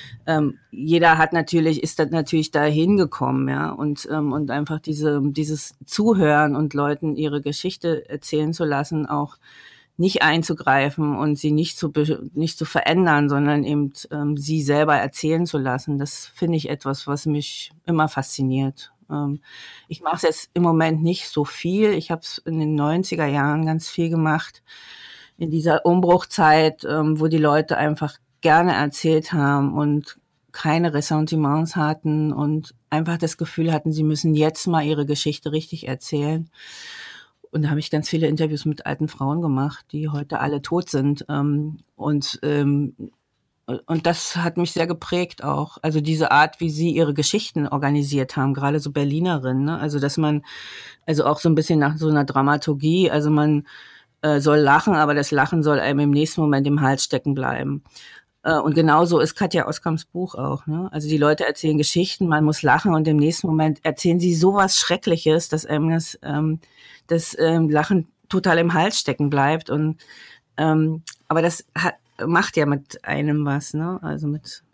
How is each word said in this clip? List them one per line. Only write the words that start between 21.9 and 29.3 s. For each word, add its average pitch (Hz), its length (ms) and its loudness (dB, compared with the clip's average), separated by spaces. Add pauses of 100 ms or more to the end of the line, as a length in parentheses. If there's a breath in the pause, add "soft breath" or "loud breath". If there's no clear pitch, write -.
Ich 160 180 -4
habe 165 140 -6
es - 160 -14
in 160 180 -6
den 156 160 0
neunziger 160 540 0
Jahren 147 400 0
ganz 160 200 -2
viel 165 220 -4
gemacht, 156 540 -2 (760 loud breath)
in 165 140 -6
dieser 156 340 0
Umbruchzeit, 170 1040 4
ähm, 151 300 0
wo 156 80 2
die 160 100 2
Leute 151 400 2
einfach 151 400 -2 (240)
gerne 165 320 4
erzählt 156 580 0